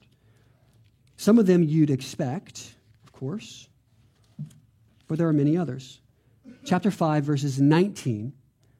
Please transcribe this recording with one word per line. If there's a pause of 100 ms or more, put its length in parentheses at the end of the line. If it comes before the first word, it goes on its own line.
(1160)
Some
of
them
you'd
expect, (300)
of
course, (1400)
but
there
are
many
others. (640)
Chapter
five,
verses
nineteen (480)